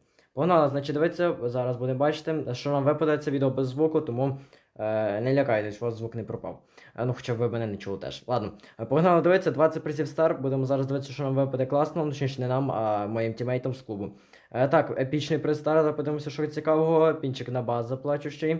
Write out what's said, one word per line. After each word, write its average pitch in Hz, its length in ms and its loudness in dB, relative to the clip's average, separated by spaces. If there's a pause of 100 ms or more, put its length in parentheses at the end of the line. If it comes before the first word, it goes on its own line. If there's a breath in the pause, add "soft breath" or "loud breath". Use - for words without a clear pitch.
(340 soft breath)
Погнали, 160 360 4
значить, 139 260 -4
дивіться, 170 480 0
зараз 123 340 -2
будемо 127 220 -2
бачити, 156 440 0 (100)
що 143 180 -4
нам 139 120 2
випаде. 151 340 2
Це 147 140 -4
відео 135 180 2
без 135 180 -2
звуку, 151 340 2
тому, 135 360 -2 (420 loud breath)
е, 107 420 0
не 131 120 2
лякайтесь, 110 480 2
у 120 40 -4
вас 117 100 -2
звук 113 200 -8
не 113 80 -6
пропав. - 380 -10 (340 loud breath)
Е, 120 100 -2
ну, 127 80 0
хоча 123 200 -4
ви 117 160 0
мене 117 180 -2
не 101 100 -4
чули 98 200 -8
теж. - 300 -10
Ладно, 110 240 -2 (280 loud breath)
е, 113 60 -6
погнали 165 360 4
дивитися, 180 300 4
двадцять 156 320 2
призів 147 240 -4
стар, 160 300 2
будемо 131 280 0
зараз 135 200 0
дивитися, 139 280 -4
що 147 100 -6
нам 135 120 0
випаде 135 300 0
класно, 151 400 0
ну, 147 60 -2
точніше, 135 300 -4
не 123 60 -2
нам, 131 240 0
а 104 360 0
моїм 113 260 -2
тімейтам 127 400 -4
з 123 80 -10
клубу. 101 280 -8 (420 loud breath)
Е, 127 160 2
так, 147 320 2
епічний 143 400 0
приз 151 180 0
стар, 151 380 2
подивимося, 151 340 -4
що 151 180 -4
цікавого, 156 680 4
пінчик 131 360 -4
на 123 120 -2
баз 117 260 -2
заплачущий. 147 720 -2